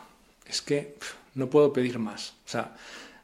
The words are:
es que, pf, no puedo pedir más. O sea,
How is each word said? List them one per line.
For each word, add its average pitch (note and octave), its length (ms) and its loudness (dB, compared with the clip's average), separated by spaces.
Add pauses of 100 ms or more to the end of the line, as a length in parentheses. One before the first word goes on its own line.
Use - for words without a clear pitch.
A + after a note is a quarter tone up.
(460)
es - 160 -6
que, C#3+ 380 -2
pf, - 140 -12 (220)
no C3 140 -2
puedo D3 220 8
pedir B2+ 280 0
más. G#2 340 -8 (120)
O - 40 -18
sea, - 260 -6 (480)